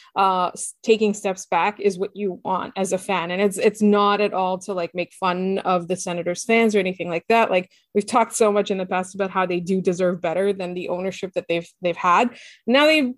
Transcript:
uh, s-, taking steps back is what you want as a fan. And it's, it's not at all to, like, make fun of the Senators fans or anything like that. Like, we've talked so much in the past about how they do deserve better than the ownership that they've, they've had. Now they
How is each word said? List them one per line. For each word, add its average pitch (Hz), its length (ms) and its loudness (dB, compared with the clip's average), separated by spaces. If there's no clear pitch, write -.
uh, 185 300 2
s-, - 260 -8
taking 214 300 2
steps 190 320 -6
back 185 340 -2
is 196 180 0
what 196 180 -4
you 190 280 -6
want 185 320 -4
as 190 160 -2
a 190 60 -2
fan. 180 340 -4
And 180 100 -2
it's, 190 180 0
it's 208 220 2
not 202 380 4
at 208 140 0
all 185 260 0
to, 196 140 -10
like, 170 200 -6
make 175 200 -6
fun 185 460 -2
of 180 280 0
the 180 80 -2
Senators 175 480 -6
fans 226 320 4
or 202 40 6
anything 185 280 -2
like 175 220 -4
that. 226 200 4
Like, 185 220 0
we've 202 120 0
talked 226 300 0
so 214 160 4
much 208 200 0
in 196 60 -2
the 185 80 -4
past 185 300 -4
about 190 140 -2
how 185 160 0
they 175 160 -2
do 190 180 0
deserve 180 420 0
better 180 300 0
than 185 220 -6
the 180 160 -6
ownership 185 440 -6
that 175 140 -4
they've, 170 220 -2
they've 175 140 0
had. 196 400 2
Now 277 200 4
they 302 300 2